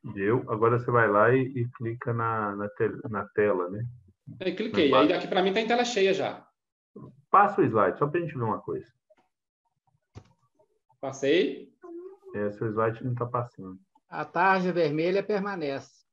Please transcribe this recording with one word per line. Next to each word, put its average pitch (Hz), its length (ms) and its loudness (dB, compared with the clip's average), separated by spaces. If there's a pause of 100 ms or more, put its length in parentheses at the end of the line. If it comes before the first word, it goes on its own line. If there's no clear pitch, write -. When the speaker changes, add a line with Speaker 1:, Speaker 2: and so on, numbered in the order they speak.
(140)
Speaker 1:
Deu. 104 380 0
Agora 117 260 2
você 120 140 -2
vai 117 180 4
lá 107 240 6
e, 131 80 4
e 127 300 -4
clica 117 420 -6
na, 110 420 -2
na, 104 140 -6
te-, 104 400 -4
na 98 200 -4
tela, 95 400 2
né? 107 160 -8 (540)
Speaker 2:
Eu 185 160 -4
cliquei. 208 340 2
Speaker 1:
Na 131 100 6
Speaker 2:
Aí 143 40 8
Speaker 1:
imagem. 170 140 4
Speaker 2:
aqui - 100 -6
pra 190 160 2
mim 190 100 2
tá 220 60 2
em 220 80 -2
tela 240 160 2
cheia 190 300 2
já. - 340 -4 (800)
Speaker 1:
Passa 202 300 4
o 165 60 6
slide, 107 340 2
só 147 80 2
pra 165 140 -2
gente 160 120 -6
ver 123 100 -4
uma 104 180 -2
coisa. - 280 -8 (2000)
Speaker 2:
Passei. 139 720 0 (600)
Speaker 1:
É, 104 180 -2
seu 117 180 -6
slide 110 340 -2
não 127 120 -4
tá 120 100 -4
passando. 98 520 -8 (320)
Speaker 3:
A 160 140 -8
tarja 185 480 2
vermelha 165 500 0
permanece. 190 920 -6